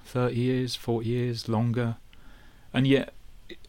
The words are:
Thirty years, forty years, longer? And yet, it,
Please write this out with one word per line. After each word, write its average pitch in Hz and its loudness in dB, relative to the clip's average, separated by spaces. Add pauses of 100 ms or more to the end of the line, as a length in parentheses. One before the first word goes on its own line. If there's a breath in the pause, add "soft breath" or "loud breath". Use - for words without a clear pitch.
Thirty 123 0
years, 127 0
forty 117 0
years, 120 -2
longer? 117 2 (760 soft breath)
And 131 4
yet, 135 4 (360)
it, - -14 (100)